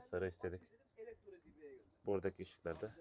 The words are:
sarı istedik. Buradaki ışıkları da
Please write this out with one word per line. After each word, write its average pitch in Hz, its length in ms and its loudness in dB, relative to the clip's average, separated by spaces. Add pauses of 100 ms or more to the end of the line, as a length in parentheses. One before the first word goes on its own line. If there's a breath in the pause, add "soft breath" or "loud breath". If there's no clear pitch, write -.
sarı 90 240 2
istedik. 90 340 -2 (1400)
Buradaki 95 360 4
ışıkları 85 380 -2
da 110 200 -4